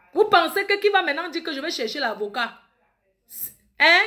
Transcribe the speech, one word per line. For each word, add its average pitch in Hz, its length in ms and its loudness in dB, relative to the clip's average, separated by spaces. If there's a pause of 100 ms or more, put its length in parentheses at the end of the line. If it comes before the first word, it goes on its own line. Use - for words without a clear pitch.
(140)
Vous 415 160 4
pensez 349 360 2
que 403 140 0
qui 403 80 0
va 392 140 4
maintenant 330 260 -4
dire 330 160 -8
que 330 80 -8
je 269 80 -6
vais 320 120 -6
chercher 285 280 -6
l'avocat ? 226 580 -6 (1200)
Hein ? 339 300 6